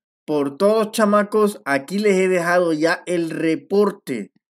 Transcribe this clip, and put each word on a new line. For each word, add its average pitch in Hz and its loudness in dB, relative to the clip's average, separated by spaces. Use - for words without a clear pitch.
por 143 -2
todo, 208 2
chamacos. 208 0
Aquí 139 -4
les 208 2
he 185 2
dejado 175 2
ya 165 0
el 170 -2
reporte 160 -2